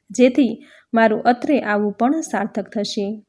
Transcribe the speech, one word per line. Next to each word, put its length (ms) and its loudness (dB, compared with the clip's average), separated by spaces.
જેથી 540 2
મારું 280 2
અત્રે 380 2
આવવું 320 -2
પણ 280 0
સાર્થક 480 -6
થશે. 600 -6